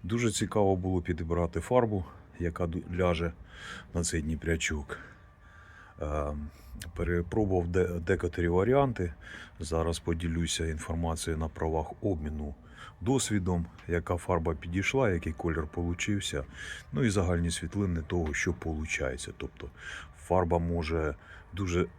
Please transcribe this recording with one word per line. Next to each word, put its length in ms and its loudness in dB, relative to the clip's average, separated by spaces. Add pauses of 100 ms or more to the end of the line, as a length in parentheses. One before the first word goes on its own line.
Дуже 280 2
цікаво 460 4
було 260 2
підібрати 580 0
фарбу, 440 2 (340)
яка 280 0
ду-, 300 -4
ляже 360 2 (640)
на 80 0
цей 200 0
дніпрячок. 760 -2 (1000)
Е, 320 -2 (640)
перепробував 720 2
де-, 180 4
декотрі 640 0
варіанти. 680 4 (460)
Зараз 380 0
поділюся 680 0
інформацією 760 -2
на 80 0
правах 440 -2 (100)
обміну 520 -2 (460)
досвідом, 680 2 (220)
яка 280 0
фарба 380 0
підійшла, 560 2
який 220 0
колір 340 -2
получився, 800 -2 (480)
ну 120 2
і 60 4
загальні 400 4
світлини 560 -2
того, 280 0
що 180 0
получається. 840 -4
Тобто 320 -8 (500)
фарба 400 4
може 560 2 (380)
дуже 340 2 (120)